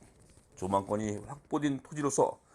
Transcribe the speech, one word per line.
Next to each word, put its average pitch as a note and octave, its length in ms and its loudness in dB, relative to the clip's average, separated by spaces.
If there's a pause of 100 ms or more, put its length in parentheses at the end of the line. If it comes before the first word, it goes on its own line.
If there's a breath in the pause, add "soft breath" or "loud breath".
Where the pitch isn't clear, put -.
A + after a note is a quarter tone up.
(560)
조망권이 G2+ 720 0
확보된 C#3+ 560 -2
토지로서 C#3+ 580 0 (160 soft breath)